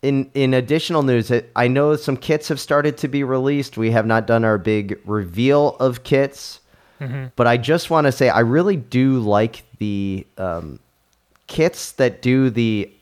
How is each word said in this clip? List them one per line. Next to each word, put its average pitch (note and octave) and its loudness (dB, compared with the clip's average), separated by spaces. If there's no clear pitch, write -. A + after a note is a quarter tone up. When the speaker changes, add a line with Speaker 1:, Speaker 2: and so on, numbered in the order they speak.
Speaker 1:
in, C3+ -2
in C3 2
additional D3 0
news, B2 2
I, A#2 0
I B2 2
know C#3+ 2
some C#3+ -4
kits D3+ -4
have D3 -4
started D3 0
to D3 -4
be C#3 -2
released. C3 -2
We A2+ 0
have A2 2
not A2+ 0
done A2+ 2
our A2 2
big G#2 -2
reveal G#2+ 0
of B2+ -2
kits, - -2
Speaker 2:
Mm-hmm. C3+ -8
Speaker 1:
but A#2+ 2
I A#2+ 4
just C#3+ -2
wanna D3+ 2
say B2+ 2
I A2 2
really E3 2
do C3 0
like G#2+ 0
the, G2 -4
um, E2+ -8
kits - -2
that B2 -2
do B2+ 2
the A2 -2